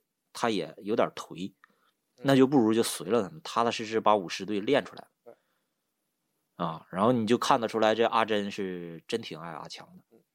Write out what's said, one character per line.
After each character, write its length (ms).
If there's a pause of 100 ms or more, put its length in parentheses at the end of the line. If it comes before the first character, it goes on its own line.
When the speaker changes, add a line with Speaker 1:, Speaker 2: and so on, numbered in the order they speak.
(320)
Speaker 1:
他 160
也 300
有 180
点 180
颓， 380 (640)
Speaker 2:
嗯。 80
Speaker 1:
那 100
就 120
不 100
如 160
就 100
随 280
了 120
他 60
们， 140
踏 200
踏 80
实 140
实 160
把 160
舞 100
狮 200
队 140
练 220
出 140
来。 100 (160)
Speaker 2:
对。 120 (1200)
Speaker 1:
啊， 340
然 140
后 80
你 140
就 100
看 240
得 80
出 100
来， 160
这 120
阿 180
珍 260
是 560
真 140
挺 180
爱 120
阿 180
强 180
的。 160 (320)